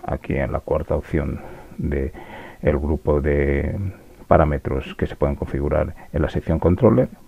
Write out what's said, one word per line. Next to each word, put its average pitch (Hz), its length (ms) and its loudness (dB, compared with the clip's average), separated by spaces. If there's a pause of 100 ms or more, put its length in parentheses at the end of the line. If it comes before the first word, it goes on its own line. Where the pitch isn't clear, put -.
aquí - 320 -4
en 65 160 -2
la - 80 -2
cuarta - 340 -2
opción 71 460 -2 (380)
de 69 340 -2 (480)
el 73 180 2
grupo 73 420 0
de 71 580 0 (500)
parámetros 73 640 2
que - 120 -2
se - 100 -8
pueden 71 180 0
configurar 71 600 -2 (180)
en 78 100 0
la 71 60 0
sección 82 300 0
controller, 113 500 6 (200)